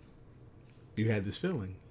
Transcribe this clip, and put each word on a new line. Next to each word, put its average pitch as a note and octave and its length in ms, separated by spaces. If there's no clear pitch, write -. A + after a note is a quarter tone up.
You G#2+ 140
had G#2 140
this G2+ 140
feeling. G#2+ 380